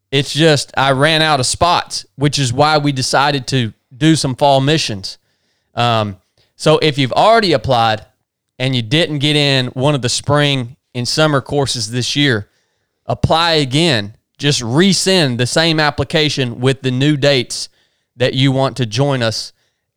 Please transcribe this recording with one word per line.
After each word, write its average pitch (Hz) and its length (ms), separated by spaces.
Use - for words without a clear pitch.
It's 139 220
just 151 420
I 135 160
ran 151 300
out 156 180
of 123 60
spots, - 600
which 143 200
is 131 140
why 147 280
we 147 120
decided 139 560
to 120 240
do 151 220
some 131 180
fall 139 240
missions. 135 580
Um, 110 440
so 156 220
if 151 180
you've 131 160
already 208 400
applied 117 520
and 131 160
you 123 60
didn't 147 380
get 147 180
in 139 300
one 135 280
of 131 60
the 120 80
spring 139 680
and 123 140
summer 151 320
courses 127 520
this 123 260
year, 127 320
apply 165 480
again. 139 600
Just 143 240
resend 160 760
the 120 100
same 160 320
application 143 800
with 123 220
the 131 100
new 139 240
dates 139 540
that 127 140
you 135 160
want 131 260
to 127 80
join 127 380
us - 280